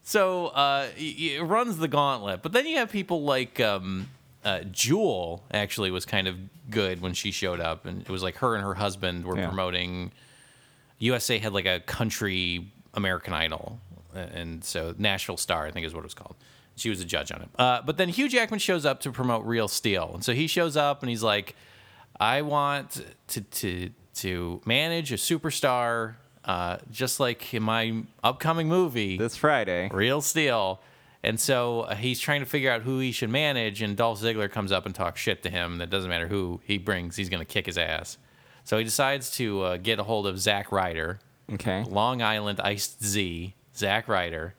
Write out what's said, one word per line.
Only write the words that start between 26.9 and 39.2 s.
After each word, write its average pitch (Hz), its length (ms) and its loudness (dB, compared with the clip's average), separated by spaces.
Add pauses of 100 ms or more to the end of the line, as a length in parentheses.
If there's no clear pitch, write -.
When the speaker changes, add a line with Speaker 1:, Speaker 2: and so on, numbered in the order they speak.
Speaker 1:
like - 340 0
in 113 80 0
my 113 400 0 (220)
upcoming 160 460 2
movie, 120 480 2
Speaker 2:
This - 200 0
Friday. 95 560 2
Speaker 1:
Real 120 260 4
Steel." 120 640 2 (400)
And 113 180 0
so, 120 420 2
uh, 104 140 -4
he's 123 240 -2
trying 143 200 0
to 135 80 -6
figure 135 240 2
out 117 100 0
who 131 160 -2
he 131 140 0
should 117 180 -2
manage, 117 540 2
and 101 120 0
Dolph 113 240 2
Ziggler 107 320 0
comes 98 200 -2
up 95 160 2
and 95 80 -6
talks - 260 -2
shit 98 220 0
to 87 80 -2
him. 87 260 -2
That 85 140 -4
doesn't 92 180 0
matter 85 180 0
who 90 360 -2
he 101 160 -2
brings, 87 360 -2
he's 95 140 -4
gonna 87 160 -2
kick - 220 -4
his 85 100 -4
ass. 82 400 -2 (460)
So 107 160 0
he 113 40 0
decides 135 540 0